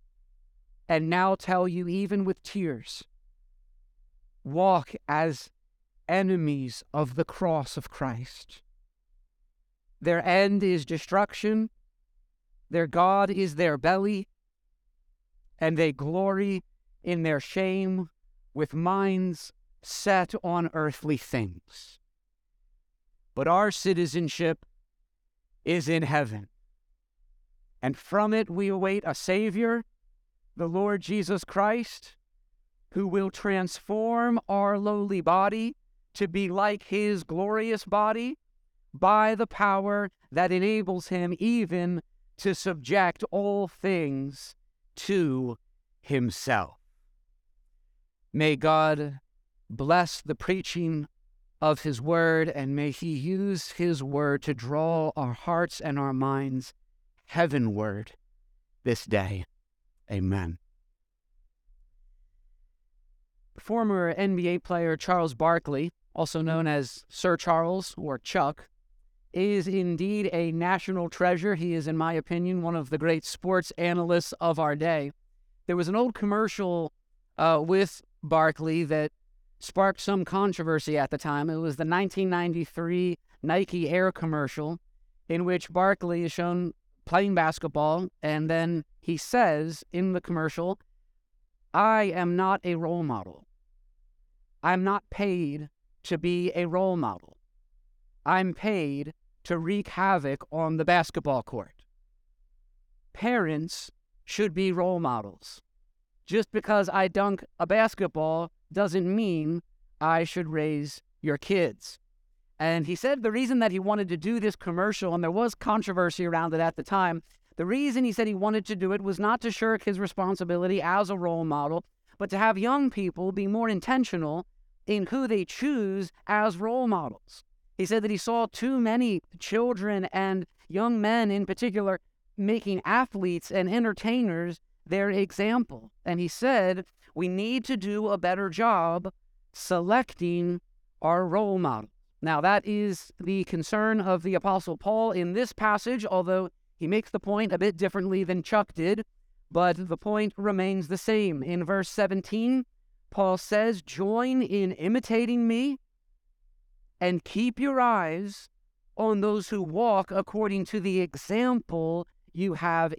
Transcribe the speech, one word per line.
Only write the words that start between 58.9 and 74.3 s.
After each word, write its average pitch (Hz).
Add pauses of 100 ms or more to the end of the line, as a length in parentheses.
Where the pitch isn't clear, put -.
day. 98 (640)
Amen. 92 (3000)
Former 208
N 196
B 175
A 175
player 170
Charles 170
Barkley, 156 (220)
also 160
known 160
as 147
Sir 175
Charles 170
or 143
Chuck, - (640)
is 190
indeed 190
a 170
national 175
treasure. 180
He 170
is, 156
in 160
my 160
opinion, 175
one 170
of 143
the 151
great 160
sports -
analysts 175